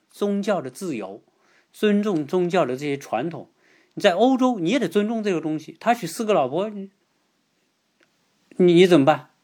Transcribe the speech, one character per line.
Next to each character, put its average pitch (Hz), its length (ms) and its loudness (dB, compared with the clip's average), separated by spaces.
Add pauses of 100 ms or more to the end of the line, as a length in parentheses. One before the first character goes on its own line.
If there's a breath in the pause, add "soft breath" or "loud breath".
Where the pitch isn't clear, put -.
宗 202 320 -4
教 196 200 -2
的 135 100 -10
自 165 240 -10
由， 101 260 -12 (520)
尊 208 280 2
重 180 240 -2
宗 180 240 -2
教 170 160 2
的 127 100 -4
这 143 100 -10
些 143 120 -4
传 139 320 -6
统。 123 200 -14 (460)
你 196 60 -10
在 196 120 4
欧 240 240 2
洲， 247 220 0
你 165 100 -2
也 262 100 0
得 208 80 -2
尊 208 220 0
重 226 120 -4
这 202 120 -2
个 160 80 -2
东 156 180 -4
西。 - 220 -16
他 226 120 0
娶 208 140 -6
四 226 160 -8
个 208 100 0
老 147 140 2
婆， 180 220 -4
你， 196 200 -14 (1700)
你 180 320 6
怎 175 100 6
么 135 80 4
办？ 147 260 0 (120)